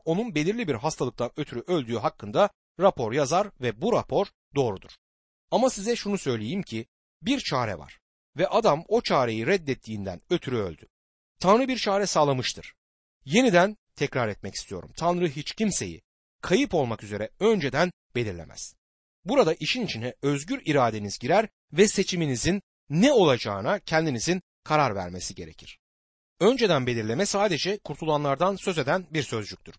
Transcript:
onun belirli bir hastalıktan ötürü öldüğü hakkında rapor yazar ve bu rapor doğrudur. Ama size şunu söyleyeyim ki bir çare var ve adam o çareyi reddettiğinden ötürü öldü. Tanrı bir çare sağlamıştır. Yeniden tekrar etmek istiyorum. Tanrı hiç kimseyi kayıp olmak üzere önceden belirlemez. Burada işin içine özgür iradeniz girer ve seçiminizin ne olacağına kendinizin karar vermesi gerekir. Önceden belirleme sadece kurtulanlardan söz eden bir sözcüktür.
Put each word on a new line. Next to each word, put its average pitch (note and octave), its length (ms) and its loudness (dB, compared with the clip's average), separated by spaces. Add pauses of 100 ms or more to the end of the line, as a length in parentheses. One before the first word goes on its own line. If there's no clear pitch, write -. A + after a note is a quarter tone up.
onun F#3 300 -2
belirli F#3+ 340 0
bir C#3 60 0
hastalıktan A#2+ 640 -4
ötürü B2+ 300 -6
öldüğü B2+ 300 -2
hakkında C3+ 540 0 (300)
rapor C3 320 2
yazar D3+ 360 0 (120)
ve A#2 200 -4
bu A3 120 0
rapor E3 340 0 (280)
doğrudur. A#2 360 -2 (600)
Ama A#3+ 200 4
size G#3+ 260 -4
şunu G3+ 220 -2
söyleyeyim B2+ 440 -4
ki A2+ 240 -8 (360)
bir B3 180 0
çare A2+ 380 -2
var C#2 200 -20 (380)
ve F3 120 2
adam F3 400 2
o A#3 120 2
çareyi A#2+ 460 0
reddettiğinden A2+ 760 -2 (100)
ötürü D3 260 -2
öldü. F#2 320 -6 (520)
Tanrı A3+ 280 4
bir B3 100 -2
çare G3+ 280 0
sağlamıştır. C#3 680 0 (500)
Yeniden G3 520 4 (200)
tekrar C3 320 0
etmek G2+ 260 -8
istiyorum. - 420 -12
Tanrı F3 320 0
hiç C#3+ 240 -10
kimseyi A#2 500 -4 (380)
kayıp A3+ 340 0
olmak B2 280 0
üzere G#2 280 -8 (100)
önceden F3 520 2 (220)
belirlemez. F#2+ 600 -8 (500)
Burada F#3+ 300 4
işin G#3 320 -4
içine A#2 360 -6
özgür D3 420 -2
iradeniz A2+ 540 0
girer F#3+ 300 0 (240)
ve F#3+ 160 6
seçiminizin E3+ 720 0 (280)
ne G3+ 220 6
olacağına C3+ 640 4
kendinizin D#3+ 640 0 (220)
karar C#3+ 300 2
vermesi F2+ 400 -8
gerekir. - 440 -16 (640)
Önceden F#3 460 4
belirleme A#2 400 0
sadece G3+ 520 0
kurtulanlardan D3+ 800 -2
söz F3+ 220 -4
eden D#3+ 320 0
bir D3+ 120 -2
sözcüktür. - 560 -8